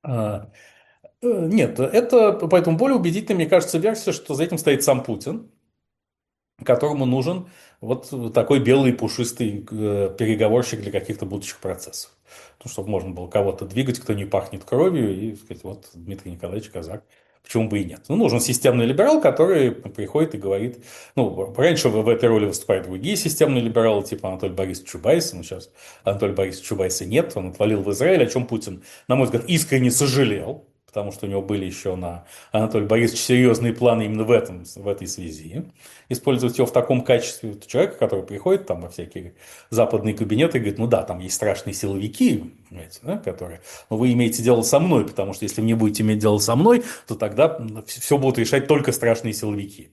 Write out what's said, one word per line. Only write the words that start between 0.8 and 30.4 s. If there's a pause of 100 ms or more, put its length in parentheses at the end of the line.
э,
нет,
это,
поэтому
более
убедительной,
мне
кажется,
версия,
что
за
этим
стоит
сам
Путин, (1120)
которому
нужен (320)
вот
такой
белый
пушистый,
э,
переговорщик
для
каких-то
будущих
процессов. (520)
Ну,
чтобы
можно
было
кого-то
двигать,
кто
не
пахнет
кровью,
и
сказать:
«Вот
Дмитрий
Николаевич
Казак, (380)
почему
бы
и
нет?»
Ну,
нужен
системный
либерал,
который
приходит
и
говорит, (300)
ну,
раньше
в,
в
этой
роли
выступают
другие
системные
либералы,
типа
Анатолия
Борисовича
Чубайса,
но
сейчас (360)
Анатолия
Борисовича
Чубайса
нет,
он
отвалил
в
Израиль,
о
чём
Путин, (260)
на
мой
взгляд,
искренне
сожалел, (160)